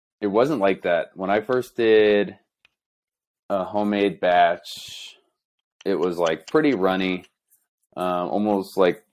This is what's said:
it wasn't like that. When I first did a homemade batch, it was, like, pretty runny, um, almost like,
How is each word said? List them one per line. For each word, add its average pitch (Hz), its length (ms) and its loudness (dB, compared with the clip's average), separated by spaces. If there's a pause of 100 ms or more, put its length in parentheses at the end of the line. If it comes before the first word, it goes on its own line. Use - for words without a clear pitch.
(200)
it 104 80 -4
wasn't 120 320 2
like 98 220 0
that. 85 320 -2
When 92 160 -6
I 107 120 0
first 127 340 -4
did 104 600 4 (1120)
a 98 140 -2
homemade 101 560 -2
batch, - 960 -2 (680)
it 98 120 -2
was, 85 200 -2
like, 82 300 -2
pretty 151 260 2
runny, 92 540 -2 (680)
um, 90 360 -4
almost 101 480 -2
like, 87 340 2